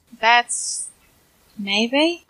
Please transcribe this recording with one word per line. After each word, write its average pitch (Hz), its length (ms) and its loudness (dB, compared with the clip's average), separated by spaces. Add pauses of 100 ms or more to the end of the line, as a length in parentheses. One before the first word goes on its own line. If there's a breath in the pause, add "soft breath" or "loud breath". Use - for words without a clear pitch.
(200)
That's, - 680 0 (720)
maybe? 233 720 0